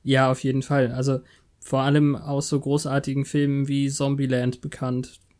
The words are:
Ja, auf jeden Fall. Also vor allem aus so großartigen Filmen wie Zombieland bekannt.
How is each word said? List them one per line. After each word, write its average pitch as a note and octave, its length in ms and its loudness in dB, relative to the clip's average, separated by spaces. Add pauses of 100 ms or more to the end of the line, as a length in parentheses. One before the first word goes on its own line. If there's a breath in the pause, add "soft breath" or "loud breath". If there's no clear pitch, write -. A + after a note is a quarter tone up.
Ja, C3 280 4
auf B2+ 120 -2
jeden C3+ 180 0
Fall. C3 320 2
Also C3 260 0 (400 soft breath)
vor C3+ 220 -2
allem C#3+ 340 4
aus C#3 320 -4
so D3 120 0
großartigen C#3 680 -2
Filmen C#3 420 0
wie C#3 220 0
Zombieland C3+ 720 0
bekannt. B2+ 580 -6 (200)